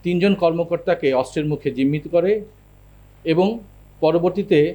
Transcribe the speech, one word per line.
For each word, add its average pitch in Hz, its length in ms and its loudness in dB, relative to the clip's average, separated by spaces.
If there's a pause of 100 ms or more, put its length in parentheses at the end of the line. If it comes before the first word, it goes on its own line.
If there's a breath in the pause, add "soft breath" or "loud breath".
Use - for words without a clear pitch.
তিনজন 180 340 0
কর্মকর্তাকে 170 760 -2
অস্ত্রের 127 320 -2
মুখে 143 260 -4
জিম্মি 139 280 -2 (100)
করে 175 220 2 (920)
এবং 170 220 2 (540)
পরবর্তীতে 175 580 2 (140)